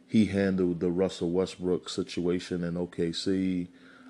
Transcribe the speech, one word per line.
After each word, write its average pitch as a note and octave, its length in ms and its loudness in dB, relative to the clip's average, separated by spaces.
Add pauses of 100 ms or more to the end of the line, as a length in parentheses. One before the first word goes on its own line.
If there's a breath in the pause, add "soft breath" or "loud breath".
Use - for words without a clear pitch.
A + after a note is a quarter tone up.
he A2 200 4
handled F#2+ 520 2
the F2+ 120 0
Russell F2+ 400 0
Westbrook F2+ 580 -2
situation F2+ 760 -2
in E2+ 140 -4
O F2+ 80 -2
K E2+ 260 -2
C. F#2 580 -2 (400 loud breath)